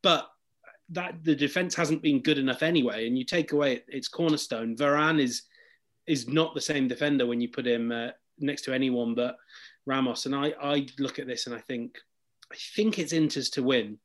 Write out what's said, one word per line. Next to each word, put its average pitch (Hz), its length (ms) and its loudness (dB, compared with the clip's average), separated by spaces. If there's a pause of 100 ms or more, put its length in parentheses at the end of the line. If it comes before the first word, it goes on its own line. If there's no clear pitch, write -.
But 170 260 2 (640)
that 165 340 -8
the 160 100 6
defense 160 400 0
hasn't 160 280 0
been 143 180 4
good 147 180 4
enough 131 240 0
anyway, 123 440 2
and 123 120 0
you 127 60 -4
take 165 280 -2
away 143 360 2
its 135 200 -8
cornerstone. 123 680 -2
Varane 147 440 4
is, 123 220 0 (640)
is 127 220 -2
not 156 260 2
the 127 60 -4
same 139 280 0
defender 135 380 0
when 120 140 0
you 120 80 -2
put 123 180 -6
him, 117 240 0
uh, 117 200 -4 (280)
next 139 240 -4
to 131 120 -4
anyone 123 400 0
but 123 220 -2 (500)
Ramos. 135 400 -2
And 135 80 -2
I, 143 260 0
I 143 260 0 (120)
look 139 200 -4
at 135 80 -8
this 123 200 -6
and 120 100 -8
I 110 40 -12
think, 120 380 -8 (540)
I - 40 -18 (200)
think 214 220 2
it's 160 140 -4
Inter's 151 380 0
to 139 120 -2
win. 117 420 2